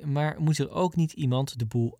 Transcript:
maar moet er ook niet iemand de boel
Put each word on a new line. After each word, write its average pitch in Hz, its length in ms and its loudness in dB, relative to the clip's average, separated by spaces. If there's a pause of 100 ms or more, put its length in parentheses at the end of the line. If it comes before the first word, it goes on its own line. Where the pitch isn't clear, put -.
maar 147 340 -2
moet 156 180 2
er 139 140 -2
ook 180 240 0
niet 160 160 2
iemand 131 480 0
de 120 60 0
boel 117 340 -2